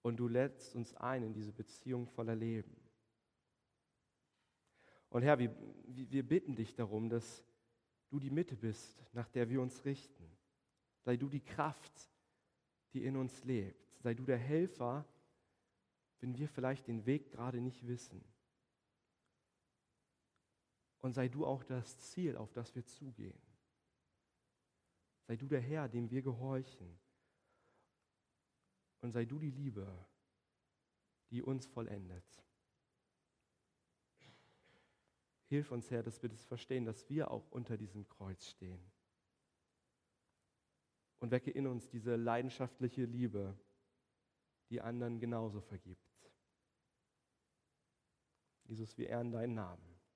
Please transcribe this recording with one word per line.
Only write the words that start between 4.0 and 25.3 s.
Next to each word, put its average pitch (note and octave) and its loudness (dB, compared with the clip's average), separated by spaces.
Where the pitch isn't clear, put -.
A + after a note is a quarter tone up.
Und A#2+ 4
Herr, C#3+ 10
wir, A#2+ 4
wir, B2+ -8
wir C3 4
bitten D3+ 4
dich A2+ -2
darum, A2 0
dass A#2 0
du C#3+ 0
die C#3 -2
Mitte D3 2
bist, - -4
nach A#2 -2
der A#2+ 4
wir C3 6
uns B2+ -2
richten. C3+ -4
Sei B2 6
du C3+ 2
die C#3 -2
Kraft, - -4
die C3+ 0
in C3+ 2
uns C3 -2
lebt. A2 -2
Sei A#2+ 4
du A#2+ -2
der B2+ 6
Helfer, C#3+ 2
wenn B2 -2
wir D3 0
vielleicht C3 0
den A2+ -2
Weg C#3+ 4
gerade B2 -2
nicht B2 -2
wissen. - -6
Und B2+ 0
sei B2+ 4
du B2+ 0
auch C3 0
das - -4
Ziel, - -2
auf A2 -8
das A#2 -6
wir B2 -6
zugehen. G#2+ -12
Sei A#2 -2